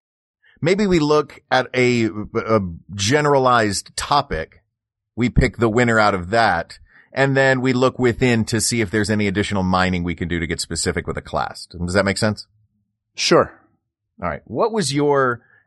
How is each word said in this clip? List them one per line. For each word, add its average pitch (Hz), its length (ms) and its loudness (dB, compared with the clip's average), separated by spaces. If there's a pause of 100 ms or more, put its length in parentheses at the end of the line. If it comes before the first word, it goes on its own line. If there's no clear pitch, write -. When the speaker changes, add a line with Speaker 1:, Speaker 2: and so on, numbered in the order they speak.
(600)
Speaker 1:
maybe 196 260 2
we 180 120 4
look 151 420 0 (100)
at 127 240 0
a, 123 320 2
a 104 540 -2 (340)
generalized 123 1040 0
topic. - 640 -4 (520)
We 117 160 0
pick 123 280 0
the 117 100 2
winner 117 300 2
out 104 160 4
of 90 160 -6
that, 104 480 0 (340)
and 135 240 0
then 131 240 2
we 127 120 0
look 123 260 0
within 120 480 2
to 110 140 -2
see 117 200 -2
if 101 100 -2
there's 104 200 0
any 104 180 0
additional 98 340 -2
mining 92 420 0
we 87 100 -4
can 87 140 -8
do 85 120 -4
to 82 60 -4
get 78 140 -6
specific 85 460 -6
with 73 100 -8
a - 60 -8
class. - 440 -8
Does 87 280 -6
that 98 100 2
make 98 140 -2
sense? 107 280 -2 (680)
Speaker 2:
Sure. - 460 2 (640)
Speaker 1:
All 87 60 -4
right. 71 160 -8
What 202 280 -4
was 170 200 -2
your, 139 500 0 (240)